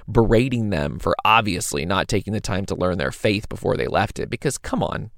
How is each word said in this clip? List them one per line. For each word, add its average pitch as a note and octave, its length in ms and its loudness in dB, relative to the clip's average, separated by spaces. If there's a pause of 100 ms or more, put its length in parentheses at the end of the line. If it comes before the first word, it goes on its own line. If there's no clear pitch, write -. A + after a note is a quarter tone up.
(100)
berating A2+ 580 4
them D2 300 -2
for - 260 0
obviously G#2 600 2
not F#2 220 0
taking G2+ 260 -2
the G#2 80 -2
time F#2+ 240 -4
to F#2 80 -2
learn F2+ 240 0
their C2+ 140 -2
faith G#2+ 360 0
before - 300 -2
they - 80 0
left F#2+ 320 0
it, - 100 -4
because, - 300 -4
come - 240 -2
on, - 360 -4